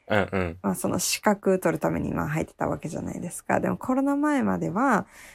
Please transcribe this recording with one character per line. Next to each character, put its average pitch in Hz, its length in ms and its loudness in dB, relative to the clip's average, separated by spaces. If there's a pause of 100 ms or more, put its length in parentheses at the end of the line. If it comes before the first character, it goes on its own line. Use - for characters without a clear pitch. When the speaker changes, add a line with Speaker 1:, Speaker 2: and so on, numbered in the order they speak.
Speaker 1:
う 107 80 2
ん 98 160 4
う 98 80 0
ん。 87 220 -2
Speaker 2:
ま 202 100 0
あ 180 40 -2
そ 190 140 -2
の 190 100 0
資 - 220 -2
格 196 380 2
取 170 140 2
る 160 60 -4
た 170 100 0
め 165 100 0
に - 140 -2
ま 165 100 0
あ 165 40 -2
入 156 160 -2
っ - 20 -10
て - 80 -14
た - 140 -2
わ 151 100 -2
け 156 120 -8
じ 160 80 -8
ゃ - 40 -6
な 175 120 -6
い - 80 -8
で 175 100 -8
す - 120 -12
か。 - 160 0
で 190 100 -2
も 180 80 -2
コ - 160 -2
ロ 262 80 0
ナ 277 140 2
前 285 280 2
ま 190 140 0
で 165 120 -2
は、 220 380 2 (280)